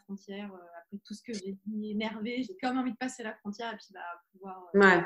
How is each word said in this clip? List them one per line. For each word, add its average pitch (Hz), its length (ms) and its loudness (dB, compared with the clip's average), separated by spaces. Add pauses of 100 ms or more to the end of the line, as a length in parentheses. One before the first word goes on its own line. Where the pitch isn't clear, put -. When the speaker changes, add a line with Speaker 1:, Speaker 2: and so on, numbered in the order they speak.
Speaker 1:
frontière. 196 480 -10
Euh, 185 60 -16 (240)
après 202 240 -14
tout 214 80 -12
ce - 80 -14
que 240 100 -10
j'ai 196 320 -6
dit, 214 280 -6
énervé, 220 500 -2
j'ai - 180 -6
quand 254 80 -2
même 254 100 2
envie 254 140 0
de 214 60 -6
passer 254 240 -6
la 220 140 -6
frontière 226 360 -6
et 214 40 -8
puis, - 180 -18
bah, 180 60 -14 (320)
pouvoir, 185 420 -14
euh, 196 40 8
Speaker 2:
Ouais. 185 280 10